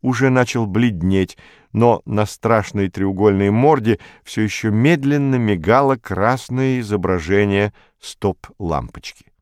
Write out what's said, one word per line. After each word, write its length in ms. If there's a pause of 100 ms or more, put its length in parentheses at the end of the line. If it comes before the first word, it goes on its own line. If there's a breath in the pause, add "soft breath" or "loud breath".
уже 280
начал 380
бледнеть, 720 (320 soft breath)
но 340
на 220
страшной 640
треугольной 600
морде 500 (240 loud breath)
всё 180
ещё 280
медленно 680
мигало 600
красное 880
изображение 920 (260 soft breath)
стоп-лампочки. 1300 (100)